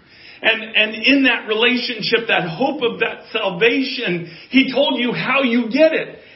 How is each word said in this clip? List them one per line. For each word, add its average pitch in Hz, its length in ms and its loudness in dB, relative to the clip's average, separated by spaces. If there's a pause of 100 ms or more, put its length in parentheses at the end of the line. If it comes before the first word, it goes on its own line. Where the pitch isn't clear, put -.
(420)
And, 220 200 0 (140)
and 220 200 0
in 262 280 4
that 233 240 0
relationship, 226 800 0
that 170 220 0
hope 254 320 -4
of 202 180 -2
that 220 320 -6
salvation, 214 960 -2 (200)
he 254 240 4
told 269 260 2
you 240 140 0
how 254 300 0
you 233 280 2
get 311 220 4
it. - 260 -6 (160)